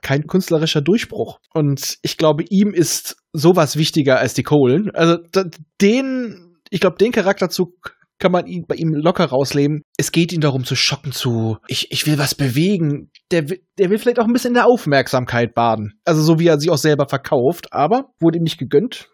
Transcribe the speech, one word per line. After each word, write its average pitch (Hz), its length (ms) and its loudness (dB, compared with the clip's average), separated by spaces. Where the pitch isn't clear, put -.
Kein 139 240 -4
künstlerischer 160 560 0
Durchbruch. - 560 -2
Und 143 480 -2
ich - 140 -6
glaube, 156 340 2
ihm 202 220 2
ist - 440 -4
sowas 165 440 2
wichtiger 139 420 2
als 120 160 -2
die 127 80 -2
Kohlen. 147 520 2
Also, 165 240 2
da-, 190 120 0
den, 226 760 -2
ich 185 100 -4
glaube, 185 180 0
den 233 140 2
Charakterzug 185 840 -4
kann 180 140 0
man 180 140 0
ihn, 175 220 -10
bei - 80 -4
ihm 160 180 -2
locker 165 320 0
rausleben. 143 560 0
Es - 160 -4
geht 170 200 0
ihm 170 80 -2
darum 135 240 0
zu 127 120 -4
schocken, - 340 -4
zu, 113 460 -4
ich, - 240 -6
ich - 160 -4
will 151 120 0
was 143 180 -2
bewegen. 147 720 -2
Der 160 180 0
wi-, 185 120 -8
der 180 120 2
will 214 80 2
vielleicht 240 220 0
auch 214 60 2
ein 233 60 2
bisschen 247 180 0
in 240 40 0
der 240 120 4
Aufmerksamkeit 131 880 2
baden. 110 400 0
Also 156 180 2
so 160 160 4
wie 170 80 2
er 160 140 4
sich 151 100 -2
auch 160 80 2
selber 147 300 2
verkauft, 143 640 -2
aber 185 380 0
wurde 165 180 2
ihm 165 60 0
nicht 160 140 -4
gegönnt. 143 560 -2